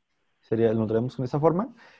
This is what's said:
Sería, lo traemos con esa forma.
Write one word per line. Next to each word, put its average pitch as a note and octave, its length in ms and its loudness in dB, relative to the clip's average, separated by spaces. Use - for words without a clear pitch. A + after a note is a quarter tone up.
Sería, A2+ 320 0
lo A2 140 0
traemos A2+ 280 -2
con C3 120 -4
esa D3 120 -4
forma. E3 360 0